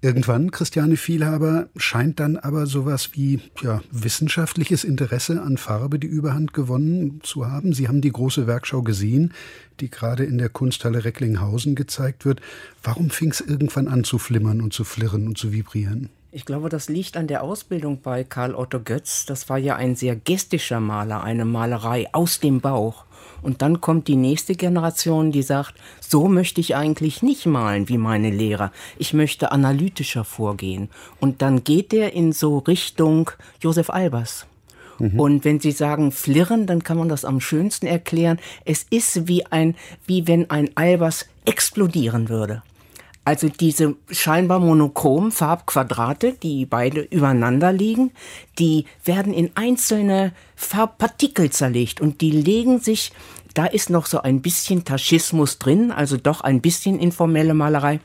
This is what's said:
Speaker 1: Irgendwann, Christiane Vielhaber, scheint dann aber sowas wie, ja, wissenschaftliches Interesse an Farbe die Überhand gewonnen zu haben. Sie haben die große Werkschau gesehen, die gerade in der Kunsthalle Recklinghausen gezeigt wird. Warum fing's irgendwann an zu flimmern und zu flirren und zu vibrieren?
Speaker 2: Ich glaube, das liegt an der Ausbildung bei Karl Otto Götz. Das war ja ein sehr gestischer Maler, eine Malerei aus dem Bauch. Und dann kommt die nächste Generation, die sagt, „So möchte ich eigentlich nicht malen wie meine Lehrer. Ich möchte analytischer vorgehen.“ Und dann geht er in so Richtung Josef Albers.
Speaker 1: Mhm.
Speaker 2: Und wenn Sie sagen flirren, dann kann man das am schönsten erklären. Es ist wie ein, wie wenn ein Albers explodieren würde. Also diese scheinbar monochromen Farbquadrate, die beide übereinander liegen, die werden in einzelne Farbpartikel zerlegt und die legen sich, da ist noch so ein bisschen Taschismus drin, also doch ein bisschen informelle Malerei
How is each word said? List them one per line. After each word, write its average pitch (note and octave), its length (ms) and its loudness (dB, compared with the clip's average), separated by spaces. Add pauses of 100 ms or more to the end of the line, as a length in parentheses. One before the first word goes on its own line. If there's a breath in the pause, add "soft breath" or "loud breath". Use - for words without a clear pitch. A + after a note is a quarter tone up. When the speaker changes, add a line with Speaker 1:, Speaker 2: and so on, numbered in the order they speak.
Speaker 1:
Irgendwann, B2+ 500 2
Christiane D#3 460 0
Vielhaber, D#3 760 0
scheint C#3+ 460 -2
dann D3+ 160 0
aber D3 300 -2
sowas C#3 480 -2
wie, C#3 260 0 (220)
ja, A2 180 -2 (100)
wissenschaftliches D#3 960 -2
Interesse C3+ 580 -2
an C#3 140 -2
Farbe B2 420 -4
die C#3+ 80 -6
Überhand D3+ 460 -2
gewonnen D3 720 -2
zu B2 260 -6
haben. D#3 220 -2
Sie B2+ 160 0
haben C#3 140 2
die C#3 100 2
große B2 340 -2
Werkschau A#2+ 360 -2
gesehen, A2+ 500 2 (480 loud breath)
die B2+ 100 -8
gerade A#2+ 340 -4
in C#3 120 -2
der A#2+ 140 0
Kunsthalle A#2+ 540 -2
Recklinghausen A2+ 720 -2
gezeigt C3+ 520 -4
wird. C3+ 140 0 (420 loud breath)
Warum C#3+ 260 -2
fing's D#3 320 -2
irgendwann C#3+ 480 -2
an B2+ 160 2
zu - 140 -2
flimmern A2 420 0
und A2 140 -4
zu A2+ 100 -4
flirren G#2+ 420 -4
und A2 120 -6
zu A2 120 -4
vibrieren? G#2+ 600 -4 (200)
Speaker 2:
Ich C#3+ 140 -16
glaube, D3 240 -6
das D#3 220 -8
liegt F3 260 -6
an E3 100 -4
der C#3+ 160 -4
Ausbildung D3 600 -6
bei B2+ 200 -4
Karl B2+ 320 -6
Otto B2+ 260 -6
Götz. - 440 -6
Das - 240 -8
war C3+ 80 -2
ja C3+ 200 -2
ein B2+ 200 -2
sehr B2 180 -2
gestischer D#3 680 -2
Maler, G#2+ 440 -4
eine A2+ 220 -2
Malerei A#2 680 -2
aus E3 280 0
dem C3+ 200 2
Bauch. A2+ 460 -2 (360 loud breath)
Und C3+ 200 -4
dann D#3+ 180 2
kommt D#3+ 280 0
die D3 80 4
nächste C3+ 380 2
Generation, E3 760 0
die C#3+ 120 0
sagt, C#3 320 -2 (260 loud breath)
„So D3+ 280 2
möchte F3+ 320 2
ich E3+ 140 0
eigentlich D3+ 480 -2
nicht C4+ 240 0
malen G#2+ 420 0
wie B2 100 0
meine A2 320 2
Lehrer. G2+ 420 0 (260 loud breath)
Ich - 140 -6
möchte D3+ 400 0
analytischer C#3 720 0
vorgehen.“ G2 640 -6 (320 loud breath)
Und C3+ 220 0
dann C3+ 220 2
geht E3+ 280 2
er G#3+ 200 2
in E3 200 2
so D3+ 260 0
Richtung D#3+ 720 2 (300 loud breath)
Josef E3 300 0
Albers. C3+ 560 -4 (520 loud breath)
Speaker 1:
Mhm. G#2+ 220 2
Speaker 2:
Und C#3+ 240 4
wenn D3 160 4
Sie D3+ 120 0
sagen D3 400 0
flirren, F3+ 540 2
dann E3+ 160 0
kann E3 160 -2
man E3 100 0
das D3+ 160 -4
am C3+ 160 0
schönsten E3 460 -2
erklären. E3+ 520 0 (260 loud breath)
Es - 260 -2
ist F#3+ 380 0
wie F3 180 0
ein, D#3+ 280 2 (320 loud breath)
wie F#3 200 0
wenn E3+ 240 2
ein D3 240 0
Albers E3+ 520 2 (180)
explodieren C#3 840 0
würde. A2 340 -4 (640 loud breath)
Also D3+ 220 0
diese D3+ 480 2 (120)
scheinbar F3+ 520 2
monochromen D#3+ 720 4
Farbquadrate, D3 1080 0
die C#3 240 -2
beide C3 360 0
übereinander C#3 720 4
liegen, A3+ 400 2 (480 loud breath)
die D#3 240 4 (200 loud breath)
werden G3 300 0
in E3 220 2
einzelne G#3 760 2 (220 loud breath)
Farbpartikel - 960 0
zerlegt B2 500 -2
und D3+ 200 0
die D#3+ 100 2
legen G#3+ 480 4
sich, A3 320 -2 (420 loud breath)
da E3+ 140 2
ist - 240 0
noch E3+ 160 2
so - 160 -2
ein C3 200 2
bisschen F3 420 0
Taschismus D3+ 760 2
drin, G#3 320 4
also C#3+ 260 0
doch D3 260 0
ein C3 180 2
bisschen F3 400 0
informelle E3 540 2
Malerei D3+ 500 2